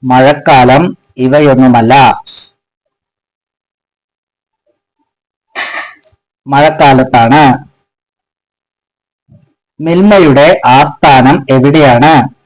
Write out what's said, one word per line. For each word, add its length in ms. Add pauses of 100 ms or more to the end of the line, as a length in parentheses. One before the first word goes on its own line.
മഴക്കാലം, 920 (200)
ഇവയൊന്നുമല്ല. 1040 (4000)
മഴക്കാലത്താണ്. 1200 (2250)
മിൽമയുടെ 840
ആസ്ഥാനം 840
എവിടെയാണ്? 760 (180)